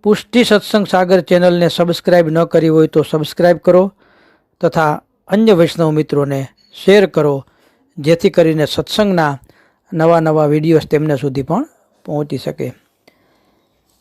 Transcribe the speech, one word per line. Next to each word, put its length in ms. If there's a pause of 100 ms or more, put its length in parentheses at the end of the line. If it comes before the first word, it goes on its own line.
પુષ્ટિ 400
સત્સંગ 440
સાગર 340
ચેનલને 460
સબસ્ક્રાઇબ 600
ન 140
કરી 240
હોય 200
તો 140
સબસ્ક્રાઇબ 560
કરો 360 (680)
તથા 400 (260)
અન્ય 260
વૈષ્ણવ 380
મિત્રોને 560 (360)
શેર 220
કરો, 400 (520)
જેથી 320
કરીને 360
સત્સંગના 760 (540)
નવા 260
નવા 260
વીડિયોઝ 420
તેમના 280
સુધી 280
પણ 220 (400)
પહોંચી 320
શકે. 360 (1300)